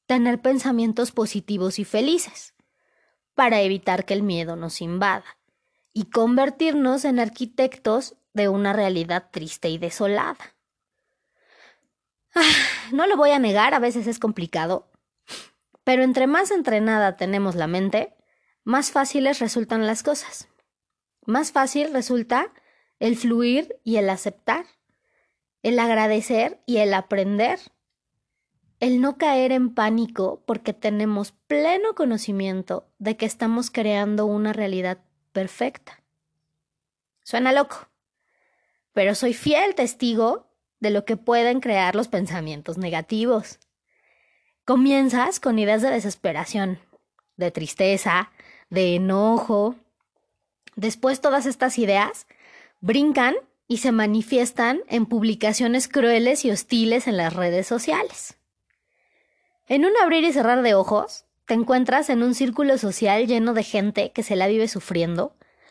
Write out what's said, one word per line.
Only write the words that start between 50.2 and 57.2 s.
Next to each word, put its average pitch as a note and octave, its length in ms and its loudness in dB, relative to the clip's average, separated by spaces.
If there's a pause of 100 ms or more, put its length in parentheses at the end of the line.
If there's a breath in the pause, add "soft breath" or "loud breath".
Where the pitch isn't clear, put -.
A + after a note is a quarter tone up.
Después C4 460 -2
todas C#4 240 2
estas B3+ 340 -2
ideas G3+ 480 0 (540 soft breath)
brincan C4 540 2 (320)
y A#3+ 100 -2
se B3+ 140 0
manifiestan A3+ 960 0
en A3+ 180 0
publicaciones A3+ 800 0
crueles A#3 580 2
y A#3 60 2
hostiles A3+ 560 0
en G#3 100 0
las E3 160 -2